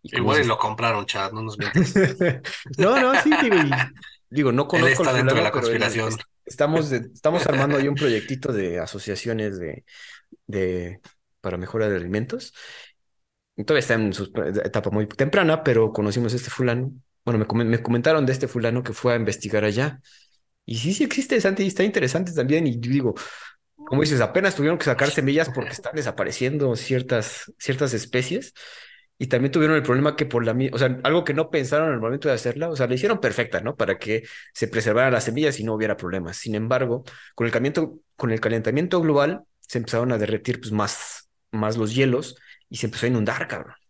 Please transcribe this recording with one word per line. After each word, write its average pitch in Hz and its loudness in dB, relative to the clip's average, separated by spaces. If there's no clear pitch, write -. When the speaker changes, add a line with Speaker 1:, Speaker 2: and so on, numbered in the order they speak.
Speaker 1:
Y - -16
como - 0
Speaker 2:
Igual 107 4
y - 6
Speaker 1:
dices 123 2
Speaker 2:
lo 110 2
compraron, 110 -2
Chad, 98 -4
no 107 -8
nos 110 -8
mientas. - 2
Speaker 1:
<laughs> 151 0
No, 208 4
no, 262 4
sí, 294 4
digo, 214 4
y, 147 4
digo, 131 2
no 139 2
Speaker 2:
Él - 2
Speaker 1:
conozco 127 4
Speaker 2:
está 131 4
Speaker 1:
al 127 2
Speaker 2:
dentro 131 4
de - 4
Speaker 1:
fulano, - -
Speaker 2:
la - 0
Speaker 1:
pero 120 0
él 113 0
Speaker 2:
conspiración. 110 0
Speaker 1:
es-, 110 -4
estamos 151 0
de-, 117 -2
estamos 170 0
armando 143 2
ahí 139 2
un 143 0
proyectito 131 0
de 90 0
asociaciones 101 -4
de, 82 -8
de, 92 -4
para 90 -6
mejora 107 -2
de 101 0
alimentos. 104 -4
Y 143 -6
todavía 151 4
está 117 2
en 110 2
su 95 -8
etapa 101 -2
muy 104 0
temprana, 160 2
pero 113 4
conocimos 107 0
a 123 -2
este 123 -6
fulano. 127 -2
Bueno, 117 2
me 107 2
comen-, 117 0
me 117 2
comentaron 127 2
de 131 2
este 131 -2
fulano 120 0
que 123 -6
fue 123 0
a 120 2
investigar 107 0
allá. 120 0
Y 113 -6
sí, 147 -2
sí 294 2
existe, 269 0
Santi, 196 0
y - 0
está 190 0
interesante 180 0
también. 151 2
Y 120 -2
yo 120 -6
digo, 131 2
como 135 0
dices, 147 2
apenas 185 2
tuvieron 156 2
que - -2
sacar 139 2
semillas 143 2
porque 127 -6
están - -10
desapareciendo 131 -2
ciertas, 123 -2
ciertas 131 0
especies. 127 -4
Y 131 -4
también 131 2
tuvieron 156 4
el 143 2
problema 139 2
que 147 0
por 120 0
la 113 0
mi-, 131 0
o - -2
sea, 127 2
algo 160 4
que 160 -2
no 156 -2
pensaron 147 0
al 120 -2
momento 131 -2
de 135 2
hacerla, 131 -2
o 160 -4
sea, 127 0
la 123 2
hicieron 185 0
perfecta, 110 -2
¿no? 113 -6
Para 98 0
que 110 -4
se - -2
preservaran 117 2
las 113 2
semillas 131 -2
y 107 -4
no 113 -2
hubiera 107 0
problemas. 87 -6
Sin 110 -6
embargo, 123 -2
con 113 -2
el 113 -2
calentamiento, 143 -2
con 117 -2
el 110 0
calentamiento 120 0
global 156 2
se - -8
empezaron 120 -2
a 117 0
derretir, 107 -2
pues, 120 -8
más, - -4
más 110 -2
los 110 -2
hielos 135 2
y - -10
se - -2
empezó - -2
a 120 2
inundar, 110 0
cabrón. - -10